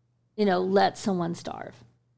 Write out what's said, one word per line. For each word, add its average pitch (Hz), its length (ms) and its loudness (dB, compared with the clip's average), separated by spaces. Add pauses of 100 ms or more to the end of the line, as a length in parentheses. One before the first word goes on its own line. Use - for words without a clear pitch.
(360)
you 214 80 0
know, 180 160 4
let 190 380 2
someone 175 360 -2
starve? - 400 -12 (440)